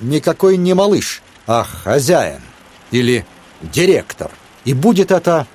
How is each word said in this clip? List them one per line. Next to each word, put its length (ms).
никакой 560
не 160
малыш, 480
а 180
хозяин 760
или 360
директор. 680
И 80
будет 380
это 440